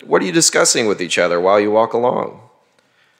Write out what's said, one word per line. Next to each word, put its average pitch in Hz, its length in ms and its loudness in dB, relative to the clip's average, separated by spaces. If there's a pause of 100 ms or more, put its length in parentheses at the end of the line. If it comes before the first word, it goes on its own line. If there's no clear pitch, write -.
"What 175 160 0
are 196 60 -2
you 185 60 -4
discussing 165 540 0
with 101 140 -2
each 87 160 -4
other 87 240 0
while 95 180 4
you 104 120 0
walk 110 240 0
along?" 120 480 -4 (760)